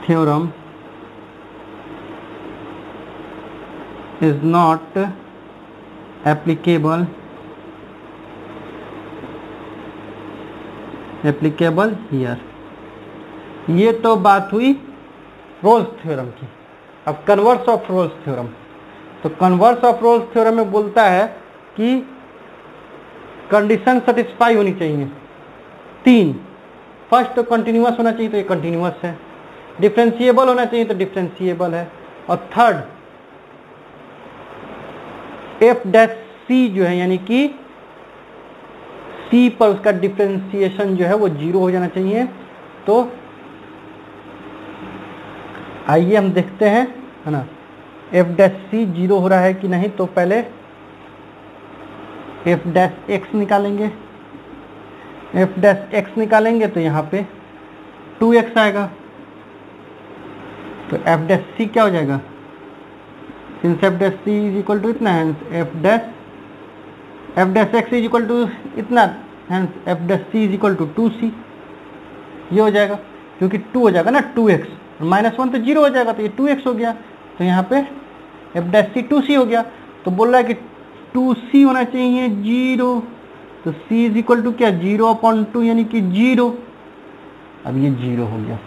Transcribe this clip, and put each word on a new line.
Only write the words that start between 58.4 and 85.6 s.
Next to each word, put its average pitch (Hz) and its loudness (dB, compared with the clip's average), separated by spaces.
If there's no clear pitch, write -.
आएगा। 202 2
तो 147 -4
एफ 160 0
dash 185 2
सी 226 -2
क्या 220 2
हो 208 4
जाएगा, 139 -2
since 170 0
एफ 190 4
dash 190 2
सी 202 -4
is 202 -2
equal 208 -2
to 226 -2
इतना, 226 0
hence 160 -2
F 165 -4
dash, 214 4
एफ 190 4
dash 214 2
X 233 0
is 240 0
equal 233 0
to 240 2
इतना, 220 2
hence 185 -4
एफ 175 -2
dash 190 2
सी 220 2
is 196 -2
equal 196 2
to 151 -4
two 226 2
सी, 226 -4
ये 196 4
हो 214 4
जाएगा, 202 2
क्योंकि 190 0
टू 254 -4
हो 226 6
जाएगा 175 2
ना, 277 4
टू 226 4
एक्स, 160 2
माइनस 208 0
वन 262 0
तो 254 -2
ज़ीरो 269 2
हो 294 6
जाएगा, 247 0
तो 214 -4
ये 208 -2
टू 254 -2
एक्स 277 -2
हो 247 -2
गया। 226 -2
तो 175 -2
यहाँ 185 2
पे 262 2
एफ 175 -4
dash 208 4
सी 247 -2
टू 277 2
सी 277 0
हो 262 6
गया। 226 0
तो 185 -2
बोल 208 2
रहा 254 6
है 240 4
कि 220 -2
टू 254 2
सी - 4
होना 254 4
चाहिए 247 0
ज़ीरो, 247 0
तो 165 -4
C 226 0
is 208 0
equal 240 2
to 240 0
क्या, 226 4
zero 208 2
upon 226 2
two, 240 0